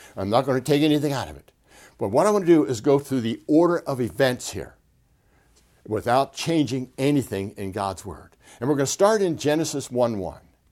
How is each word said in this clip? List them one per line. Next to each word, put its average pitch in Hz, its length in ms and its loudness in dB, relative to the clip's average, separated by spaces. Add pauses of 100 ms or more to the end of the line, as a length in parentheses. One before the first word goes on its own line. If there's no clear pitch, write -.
(160)
I'm - 160 -4
not 127 140 4
going 131 140 0
to 123 60 -8
take 147 160 2
anything 147 320 2
out 101 160 -6
of 73 80 -16
it. - 140 -20 (480)
But 107 100 -4
what 143 160 2
I 214 60 4
want 202 160 0
to 175 40 6
do 151 140 6
is 113 160 -6
go 139 160 4
through 135 240 -2
the 113 240 -4
order 165 340 4
of 131 220 -6
events 123 520 -2
here 73 240 -12 (1120)
without 117 460 0
changing 135 640 -2
anything 131 540 -2
in 98 200 -8
God's 98 320 -6
word. - 320 -16 (240)
And 120 80 -4
we're 147 80 2
going 135 120 0
to - 40 -6
start 208 300 2
in 165 160 0
Genesis 147 540 -2
one 120 260 0
one, 87 240 -10 (300)